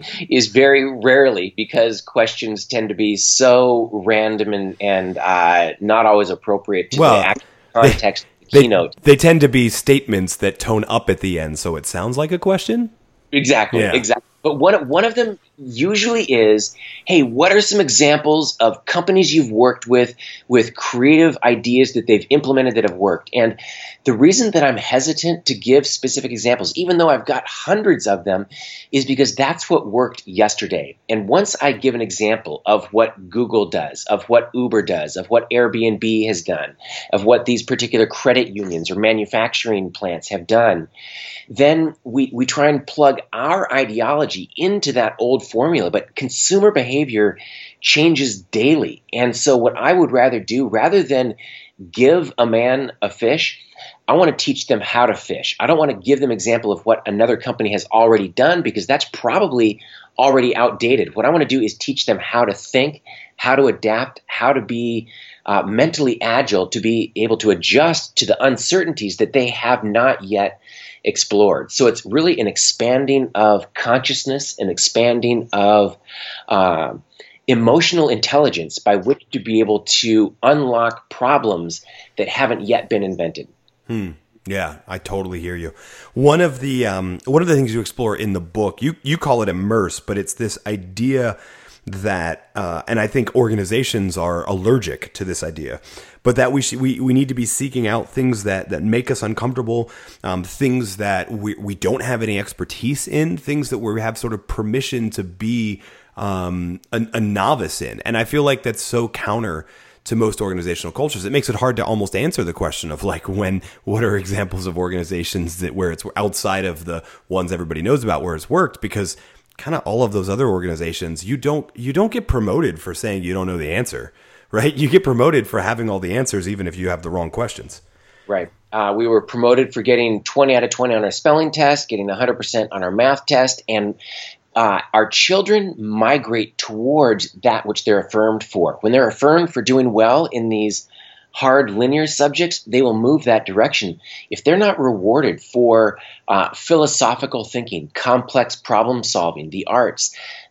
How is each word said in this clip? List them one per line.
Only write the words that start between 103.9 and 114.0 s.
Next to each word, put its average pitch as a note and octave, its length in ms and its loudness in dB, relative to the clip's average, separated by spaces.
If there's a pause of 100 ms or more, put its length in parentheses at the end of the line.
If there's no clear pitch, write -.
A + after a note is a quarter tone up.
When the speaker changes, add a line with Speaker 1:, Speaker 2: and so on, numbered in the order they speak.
Speaker 2:
have A2 160 -6
sort A#2 160 -6
of G#2 140 -10
permission A2+ 640 -4
to G#2+ 140 -8
be, G#2+ 580 -4 (340)
um, F2+ 640 -6 (120)
a, A#2 120 -2 (100)
a A#2 60 -2
novice G#2 600 -2
in. A1+ 200 -10
And A#2 140 -4
I A2+ 80 0
feel C#3+ 200 0
like C3+ 180 0
that's A#2 200 -6
so A#2 260 -4
counter G#2 580 -6 (380)
to - 100 -4
most A2 260 0
organizational F2+ 520 -4
cultures. B2+ 320 -6
It G2+ 80 -6
makes C#3+ 160 0
it A2 80 -4
hard B2+ 200 0
to A2+ 80 -2
almost G#2 300 -4
answer A#2+ 300 -2
the F2 80 -4
question E2 400 -6
of, D2+ 100 -10
like, F2+ 260 -6
when, F#2+ 340 -4 (220)
what G#2+ 200 -2